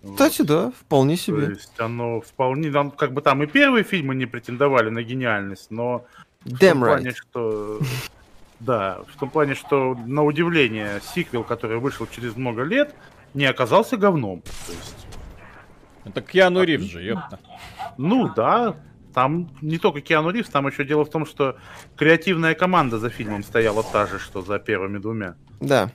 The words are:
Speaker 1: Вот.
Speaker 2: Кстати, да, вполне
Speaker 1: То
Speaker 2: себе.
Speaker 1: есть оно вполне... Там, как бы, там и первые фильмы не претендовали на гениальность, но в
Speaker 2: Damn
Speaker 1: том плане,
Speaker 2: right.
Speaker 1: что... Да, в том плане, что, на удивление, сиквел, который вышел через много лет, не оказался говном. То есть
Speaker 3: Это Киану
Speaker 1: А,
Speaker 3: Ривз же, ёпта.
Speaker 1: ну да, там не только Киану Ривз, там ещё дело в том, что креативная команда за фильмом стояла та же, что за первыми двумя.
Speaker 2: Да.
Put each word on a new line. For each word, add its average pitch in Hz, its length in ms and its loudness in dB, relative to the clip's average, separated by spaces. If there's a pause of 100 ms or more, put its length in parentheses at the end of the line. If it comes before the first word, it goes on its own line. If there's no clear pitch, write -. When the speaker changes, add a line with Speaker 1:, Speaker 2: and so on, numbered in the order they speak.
Speaker 1:
Вот. - 100 -16
Speaker 2:
Кстати, 302 300 2
да, 180 380 2
вполне 143 360 4
Speaker 1:
То 175 60 -6
Speaker 2:
себе. 147 280 -2
Speaker 1:
есть - 280 -14
оно 117 440 -4
вполне... 135 500 -2
Там, 143 180 2
как 139 220 -2
бы, 139 80 -4
там 143 220 4
и 151 40 0
первые 254 380 4
фильмы 139 300 -2
не 131 100 -2
претендовали 120 640 2
на 113 140 -4
гениальность, 113 680 -4
но 117 360 -6 (380)
в 123 100 -10
Speaker 2:
Damn 185 160 6
Speaker 1:
том 143 100 4
плане, 127 300 2
Speaker 2:
right. 120 40 -8
Speaker 1:
что... 107 680 -6 (800)
Да, 101 420 -2 (140)
в - 60 -20
том 135 80 -6
плане, 139 260 0
что, 131 400 -2 (120)
на 143 180 0
удивление, 135 760 0 (140)
сиквел, 127 300 -4
который 113 340 -4
вышел 123 280 -6
через 117 300 -10
много 120 260 -4
лет, 269 320 0 (400)
не 139 100 0
оказался 135 540 2
говном. 135 420 0 (260)
То - 60 -12
есть - 240 -14 (1080)
Speaker 3:
Это 104 160 -10
Киану 185 400 4
Speaker 1:
А, 180 60 4
Speaker 3:
Ривз 143 180 0
же, 87 180 -12
ёпта. 117 360 -6 (580)
Speaker 1:
ну 185 380 2
да, 180 400 2 (400)
там 151 360 0 (120)
не 156 160 -4
только 165 220 0
Киану 160 300 2
Ривз, 226 180 -4
там 139 180 0
ещё 139 180 -4
дело 151 200 2
в 147 60 -8
том, 156 160 -2
что 135 300 -2 (400)
креативная 165 600 4
команда 160 420 2
за 113 100 -2
фильмом 104 360 -6
стояла 110 400 2
та 104 240 2
же, 98 100 -8
что - 240 -10
за 98 160 -4
первыми 101 400 -4
двумя. 104 380 -8 (240)
Speaker 2:
Да. 131 340 2